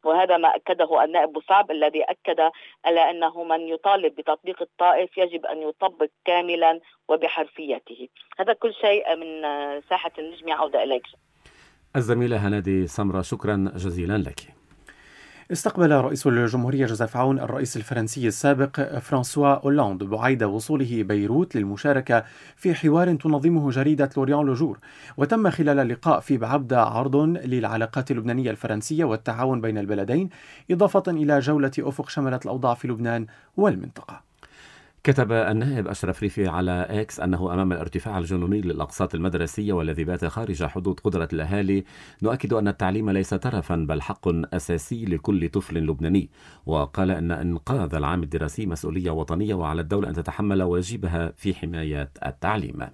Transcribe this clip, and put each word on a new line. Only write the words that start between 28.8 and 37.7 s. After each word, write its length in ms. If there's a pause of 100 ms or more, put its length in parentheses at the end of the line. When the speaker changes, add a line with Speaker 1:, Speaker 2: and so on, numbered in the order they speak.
Speaker 3:
والتعاون 560
بين 180
البلدين، 520 (400)
إضافة 380
إلى 320
جولة 380
أفق 300
شملت 360
الأوضاع 300
في 140
لبنان 380 (300)
والمنطقة. 760 (720)
Speaker 2:
كتب 280
النائب 560
أشرف 340
ريفي 260
على 420
إكس 300
أنه 340
أمام 180